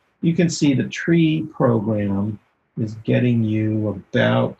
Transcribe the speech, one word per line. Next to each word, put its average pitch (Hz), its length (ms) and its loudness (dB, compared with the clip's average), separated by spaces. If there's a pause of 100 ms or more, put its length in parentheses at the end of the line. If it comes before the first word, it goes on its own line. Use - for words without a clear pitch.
(220)
You 165 120 2
can 170 140 2
see 139 240 0
the 127 160 0
tree 160 540 2 (100)
program 104 840 -2 (420)
is 110 140 -4 (100)
getting 120 400 2
you 110 440 0
about 117 720 0